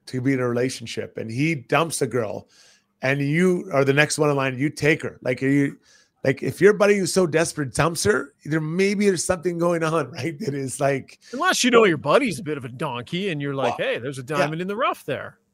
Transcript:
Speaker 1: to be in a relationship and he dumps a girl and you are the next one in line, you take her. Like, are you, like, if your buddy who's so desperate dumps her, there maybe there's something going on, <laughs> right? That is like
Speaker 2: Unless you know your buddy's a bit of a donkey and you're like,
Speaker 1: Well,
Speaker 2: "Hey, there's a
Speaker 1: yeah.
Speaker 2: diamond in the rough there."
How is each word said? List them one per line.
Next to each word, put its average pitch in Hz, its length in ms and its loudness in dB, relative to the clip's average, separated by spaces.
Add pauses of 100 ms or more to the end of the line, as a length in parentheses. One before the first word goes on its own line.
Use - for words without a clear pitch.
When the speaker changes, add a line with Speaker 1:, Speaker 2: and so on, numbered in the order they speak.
Speaker 1:
to 127 140 -4
be 135 120 2
in 127 80 2
a 123 80 0
relationship 120 720 -4
and 110 120 -8
he 147 260 0
dumps 147 440 0
a 139 60 0
girl 107 420 -4 (540)
and 139 180 0
you 175 520 2
are 139 120 4
the 135 80 2
next 147 260 2
one 151 120 4
in 139 60 2
line, 131 220 -2
you 147 120 0
take 147 320 0
her. 113 200 -10
Like, 127 200 -2
are 135 60 2
you, 143 300 2 (460)
like, 135 180 2
if - 180 -4
your 202 140 8
buddy 202 240 4
who's 175 140 -2
so 185 160 2
desperate 151 460 -2
dumps 156 300 0
her, 247 300 0 (100)
there 156 160 -2
maybe 196 460 0
there's 185 180 2
something 175 320 -2
going 170 280 0
on, 156 260 0
<laughs> - 20 -14
right? 170 280 -6
That 139 140 -6
is 135 260 -6
like 139 380 -2 (140)
Speaker 2:
Unless 339 320 0
you 247 60 4
know 226 140 8
your 170 120 4
buddy's 160 440 2
a - 20 -12
bit 151 160 -6
of 135 60 -12
a 131 40 -10
donkey 135 640 -6
and 147 100 -4
you're 143 140 -4
like, - 240 -2
Speaker 1:
Well, 214 100 -2
Speaker 2:
"Hey, 233 100 -2
there's 131 200 -8
a 131 40 -10
Speaker 1:
yeah. 147 160 -6
Speaker 2:
diamond 156 220 0
in 185 60 -6
the 202 100 -6
rough 320 280 -4
there." 107 340 -8 (140)